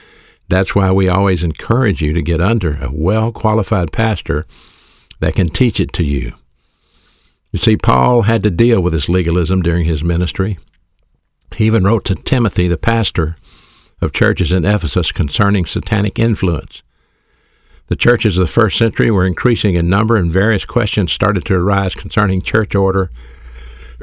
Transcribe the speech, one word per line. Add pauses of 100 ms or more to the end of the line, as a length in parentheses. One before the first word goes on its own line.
(480)
That's
why
we
always
encourage
you
to
get
under
a
well-qualified
pastor (720)
that
can
teach
it
to
you. (1200)
You
see,
Paul
had
to
deal
with
this
legalism
during
his
ministry. (960)
He
even
wrote
to
Timothy,
the
pastor (640)
of
churches
in
Ephesus,
concerning
satanic
influence. (1080)
The
churches
of
the
first
century
were
increasing
in
number,
and
various
questions
started
to
arise
concerning
church
order, (920)